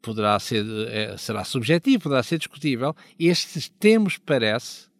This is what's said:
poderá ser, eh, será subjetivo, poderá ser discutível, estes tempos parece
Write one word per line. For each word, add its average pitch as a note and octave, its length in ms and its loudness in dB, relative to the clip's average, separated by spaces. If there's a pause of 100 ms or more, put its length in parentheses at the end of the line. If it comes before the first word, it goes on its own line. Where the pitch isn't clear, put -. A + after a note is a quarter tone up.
poderá G#2+ 380 2
ser, A2 240 -2 (240)
eh, G#2+ 280 -6
será G#2 280 -6
subjetivo, E3 580 2
poderá C3+ 200 2
ser E3 160 -2
discutível, C#3 580 -4 (200)
estes E3+ 520 0
tempos G#3+ 500 4
parece A#2 680 -2 (120)